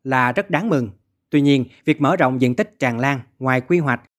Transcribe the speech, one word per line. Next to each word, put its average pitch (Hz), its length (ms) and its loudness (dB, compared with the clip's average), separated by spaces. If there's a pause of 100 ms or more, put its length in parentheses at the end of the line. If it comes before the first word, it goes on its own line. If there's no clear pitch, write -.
là 127 280 0
rất 202 180 -4
đáng 170 200 -2
mừng. 127 200 -2 (400)
Tuy 151 120 2
nhiên, 139 240 2 (200)
việc 151 160 -2
mở 143 140 2
rộng 131 260 0
diện 123 140 2
tích - 240 -4
tràn 123 200 -2
lan 139 200 -2 (200)
ngoài 127 220 0
quy 175 180 0
hoạch 135 220 -2 (180)